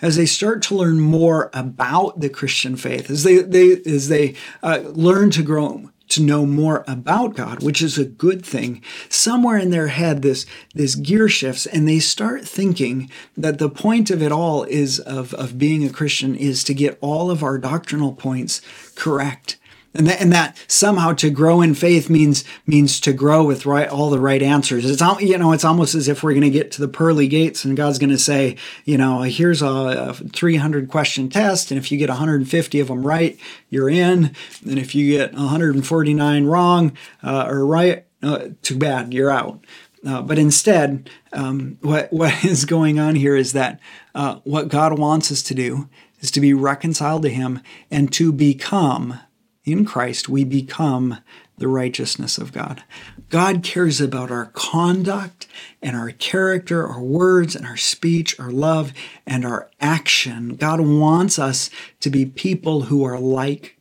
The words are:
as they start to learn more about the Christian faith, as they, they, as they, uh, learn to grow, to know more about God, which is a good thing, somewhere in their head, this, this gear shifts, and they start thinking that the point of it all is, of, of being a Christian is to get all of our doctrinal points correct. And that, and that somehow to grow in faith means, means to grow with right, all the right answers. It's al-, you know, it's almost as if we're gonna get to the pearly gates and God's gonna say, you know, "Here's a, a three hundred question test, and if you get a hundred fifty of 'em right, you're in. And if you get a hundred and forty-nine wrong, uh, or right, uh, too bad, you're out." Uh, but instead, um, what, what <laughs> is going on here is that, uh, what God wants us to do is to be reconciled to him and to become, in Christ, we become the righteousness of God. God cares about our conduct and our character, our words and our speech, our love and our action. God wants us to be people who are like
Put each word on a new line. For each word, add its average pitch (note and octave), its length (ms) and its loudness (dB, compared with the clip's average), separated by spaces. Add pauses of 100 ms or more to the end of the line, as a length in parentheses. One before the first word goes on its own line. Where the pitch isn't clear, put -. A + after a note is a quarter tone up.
as E3 140 2
they E3 120 4
start G#3+ 360 -2
to G3+ 140 -2
learn E3 240 2
more D#3+ 520 2
about C3 680 -2
the D3 80 -2
Christian C3 480 -4
faith, B2+ 340 -8
as D3 140 -2
they, F#3 140 8
they, F3+ 460 6
as C#3+ 220 -2
they, D3 300 2 (260)
uh, D#3+ 160 0 (140)
learn F3+ 400 4
to D#3 100 0
grow, D3 480 -2 (180)
to - 120 0
know D3 240 4
more D3 440 0
about C#3 480 -2
God, A#2+ 260 -8
which D3 180 0
is D3 160 -2
a C#3+ 80 0
good F3+ 400 0
thing, A#2+ 380 -6 (260)
somewhere A#3+ 480 2
in F#3 140 0
their E3 160 0
head, D3 360 -2
this, C3+ 220 0 (300)
this C#3 220 -2
gear F#3+ 320 2
shifts, C3 380 -2
and D#3 200 0
they D#3 140 2
start A3+ 440 -4
thinking C3+ 640 -2 (280)
that D3+ 240 -4
the D3 100 0
point G#3+ 400 0
of F3 100 0
it D3+ 120 0
all D#3 320 0
is, C#3 340 -2
of, B2+ 360 -8
of B2+ 220 -10
being D3+ 280 0
a C#3 40 -2
Christian C3+ 460 -4
is C#3 300 -2
to C#3 100 -2
get C#3 260 -2
all D#3+ 300 -2
of D#3 140 -2
our C3+ 140 -2
doctrinal C#3+ 540 -4
points C3 480 -6 (360)
correct. C#3 600 -4 (360)
And D#3 140 2
that, F3+ 140 2
and F3 120 4
that E3+ 240 2 (120)
somehow F#3 460 2
to D3+ 160 0
grow D#3+ 300 4
in E3 140 4
faith E3+ 340 4
means, D3+ 360 4 (220)
means D3 340 4
to C#3+ 120 2
grow D3 300 4
with C#3+ 240 0
right, C#3+ 220 2
all C#3+ 200 -2
the C#3+ 120 2
right C3+ 220 2
answers. C3+ 460 0
It's C#3 140 0
al-, F#3+ 180 2
you F#3+ 160 2
know, E3+ 160 4
it's D#3+ 120 0
almost E3 300 2
as D3+ 120 0
if C#3+ 160 -2
we're D3+ 120 0
gonna C#3+ 140 4
get C#3+ 240 0
to - 80 -12
the C#3+ 80 -2
pearly D#3 380 2
gates D#3 380 0
and C3+ 120 -2
God's D3 220 0
gonna C#3 200 2
say, C#3 380 0 (280)
you D3 120 0
know, C3 260 2
"Here's D3+ 400 0
a, C#3+ 40 0
a C3 480 -4
three E3 420 -2
hundred C#3+ 320 -2
question C3+ 400 -2
test, G3 420 0
and C3+ 80 -4
if C3 120 -8
you C#3+ 80 -2
get C#3+ 120 0
a B2+ 40 -4
hundred C#3+ 340 0
fifty E3 300 -2
of C3+ 120 -2
'em B2+ 140 -6
right, D#3+ 320 0 (320)
you're C3+ 220 0
in. F3 440 2 (300)
And C3+ 140 -4
if C3 160 -6
you C#3+ 160 2
get C#3 240 0
a - 40 -10
hundred D3 360 0
and C3+ 120 -2
forty-nine D3 580 2
wrong, E3+ 520 2 (260)
uh, C3+ 260 -2
or C#3 180 0
right, E3+ 380 2 (180)
uh, C#3+ 260 -4 (140)
too C3 160 -6
bad, B2+ 340 -2
you're C3+ 180 2
out." B2 340 -4 (420)
Uh, C3 160 -6
but D3+ 160 0
instead, D3 720 2 (220)
um, C3+ 500 -6
what, D3+ 300 -2
what D#3+ 320 0
<laughs> - 0 -
is E3+ 200 0
going D#3 340 2
on D#3 160 0
here C#3+ 220 2
is C3 160 0
that, C3 280 -2 (340)
uh, C#3 300 -6
what D3 240 -4
God D3+ 300 2
wants D3+ 320 0
us C#3+ 140 -4
to - 100 -8
do B2+ 340 -6 (320)
is C#3 120 -6
to D3 80 0
be C#3 140 6
reconciled D3 680 -2
to D3 80 0
him B2+ 300 -6 (300)
and C#3 240 0
to E3 180 2
become, C3+ 880 0 (440)
in F3+ 200 0
Christ, B2 440 -4
we C#3 160 0
become C3 760 -2 (400)
the B2+ 100 -4
righteousness B2+ 680 -4
of - 140 -12
God. - 300 -10 (460)
God F3 340 0
cares E3 380 -2
about C3 300 -4
our A#2+ 160 -6
conduct F3+ 1000 -4 (360)
and C3 120 -8
our A#2 180 -8
character, F3+ 720 -2
our A#2+ 160 -10
words E3+ 520 2
and - 120 -12
our A#2+ 100 -12
speech, - 640 -2
our B2 100 -10
love D3 440 0 (320)
and B2+ 180 -4
our A#2+ 340 -6
action. B2 800 -2
God D#3 240 0
wants D3+ 580 4
us C3+ 300 -4 (320)
to - 80 -4
be C3+ 160 2
people D#3 580 -2
who C#3 220 0
are B2+ 160 -6
like C3 600 -4